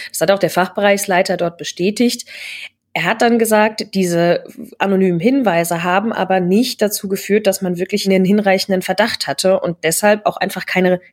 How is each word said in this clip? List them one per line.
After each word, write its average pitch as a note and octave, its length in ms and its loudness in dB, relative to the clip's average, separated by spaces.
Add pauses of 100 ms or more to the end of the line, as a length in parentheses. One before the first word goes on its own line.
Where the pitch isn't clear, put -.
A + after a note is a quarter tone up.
(100)
Das - 100 -8
hat E3 100 2
auch G3 100 2
der F3+ 100 2
Fachbereichsleiter F#3 880 0
dort E3+ 180 -4
bestätigt. A3 680 -2 (720)
Er D#3+ 60 -4
hat A3 160 -2
dann A#3 180 4
gesagt, G#3+ 540 0
diese F3 500 2 (360)
anonymen F#3+ 420 2
Hinweise F3 600 0
haben F#3+ 320 0
aber F#3+ 260 0
nicht G3+ 400 0
dazu G3+ 280 -2
geführt, G3 380 0
dass F#3+ 140 0
man F3+ 160 -2
wirklich G3 320 -4
einen F#3+ 160 4
hinreichenden G3 560 2
Verdacht - 460 -2
hatte F#3 340 0
und E3+ 220 -4
deshalb G#3 420 2
auch F#3 140 -2
einfach F#3+ 260 -6
keine F3+ 380 2 (100)